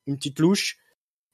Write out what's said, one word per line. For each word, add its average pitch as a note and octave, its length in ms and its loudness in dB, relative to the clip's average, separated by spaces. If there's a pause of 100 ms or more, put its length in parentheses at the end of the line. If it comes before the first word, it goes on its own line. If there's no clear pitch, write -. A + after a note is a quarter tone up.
une C#3 80 -4
petite C#3 240 -8
louche. F#3 380 2 (560)